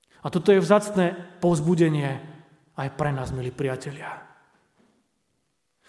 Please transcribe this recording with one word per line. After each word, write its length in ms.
A 80
toto 240
je 80
vzácne 560
povzbudenie 800
aj 160
pre 160
nás, 240
milí 160
priatelia. 720